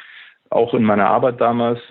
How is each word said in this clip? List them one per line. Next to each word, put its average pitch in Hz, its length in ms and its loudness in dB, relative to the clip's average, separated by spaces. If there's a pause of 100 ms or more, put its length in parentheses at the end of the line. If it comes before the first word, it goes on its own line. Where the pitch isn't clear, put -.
(480)
auch - 260 0
in 120 100 0
meiner 104 240 2
Arbeit 123 320 0
damals 117 400 0 (100)